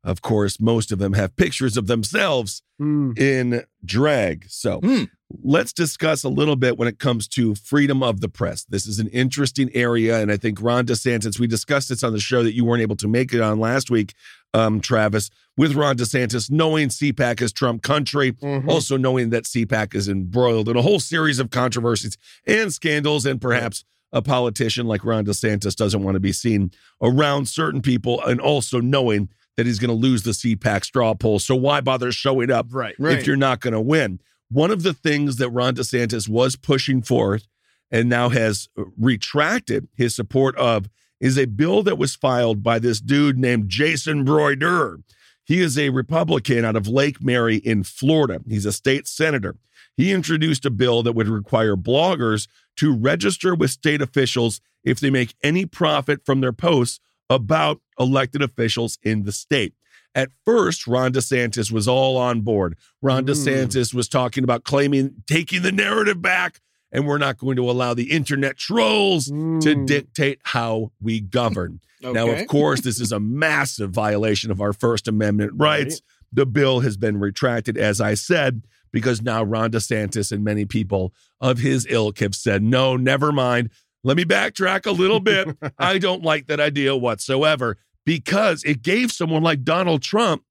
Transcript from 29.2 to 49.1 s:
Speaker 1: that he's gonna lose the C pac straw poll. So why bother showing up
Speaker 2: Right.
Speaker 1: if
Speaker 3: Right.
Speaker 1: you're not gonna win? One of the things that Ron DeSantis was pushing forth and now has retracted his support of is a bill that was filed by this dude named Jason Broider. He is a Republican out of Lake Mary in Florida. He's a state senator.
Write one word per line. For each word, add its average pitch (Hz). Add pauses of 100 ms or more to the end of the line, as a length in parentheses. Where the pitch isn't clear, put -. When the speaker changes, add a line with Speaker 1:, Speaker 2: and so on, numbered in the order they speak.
Speaker 1:
that 120
he's 113
gonna 120
lose 117
the 113
C 113
pac 101
straw 117
poll. 107
So -
why 135
bother 123
showing 131
up 120
Speaker 2:
Right. 120
Speaker 1:
if -
Speaker 3:
Right. 135
Speaker 1:
you're 139
not 135
gonna 113
win? 123 (300)
One 151
of 190
the 175
things 147
that 123
Ron 123
DeSantis 120
was 123
pushing 135
forth 110 (440)
and 120
now 120
has 113 (420)
retracted 147
his 120
support 131
of 110 (320)
is 131
a 135
bill 160
that 190
was 143
filed 120
by 117
this 113
dude 139
named 123
Jason 147
Broider. 143 (440)
He 175
is 147
a 143
Republican 131
out 110
of 104
Lake 135
Mary 120
in 104
Florida. 135
He's 104
a 104
state 139
senator. 131 (400)